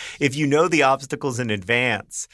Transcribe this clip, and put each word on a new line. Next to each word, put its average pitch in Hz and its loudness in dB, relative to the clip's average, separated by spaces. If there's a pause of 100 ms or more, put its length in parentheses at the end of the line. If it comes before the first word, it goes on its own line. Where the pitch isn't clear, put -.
(180)
if 135 0
you 147 -2
know 151 4
the 160 2
obstacles 135 0
in 123 -4
advance, 110 -2